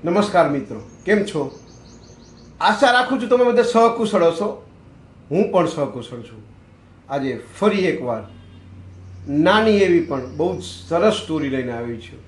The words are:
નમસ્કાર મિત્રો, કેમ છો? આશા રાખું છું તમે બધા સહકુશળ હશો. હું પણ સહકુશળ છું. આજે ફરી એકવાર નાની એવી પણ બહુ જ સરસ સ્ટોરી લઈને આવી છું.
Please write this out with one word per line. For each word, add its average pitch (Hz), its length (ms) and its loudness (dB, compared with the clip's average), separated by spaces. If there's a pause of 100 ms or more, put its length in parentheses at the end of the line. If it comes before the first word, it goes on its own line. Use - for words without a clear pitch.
નમસ્કાર 175 460 2
મિત્રો, 123 300 -6 (240)
કેમ 202 200 2
છો? 135 340 -6 (1000)
આશા 214 300 4
રાખું 247 300 0
છું 233 80 -6
તમે 247 160 4
બધા 240 180 4
સહકુશળ 220 640 2
હશો. 170 420 -2 (640)
હું 175 220 0
પણ 175 140 2
સહકુશળ 123 560 -6
છું. 107 200 -20 (680)
આજે 135 340 -4 (180)
ફરી 196 240 2
એકવાર 123 440 -4 (1000)
નાની 202 480 4
એવી 180 240 4
પણ 131 360 -8
બહુ 175 200 -2
જ - 60 -12
સરસ 175 520 -2
સ્ટોરી 151 340 -4
લઈને 127 240 -4
આવી 117 280 -8
છું. - 280 -20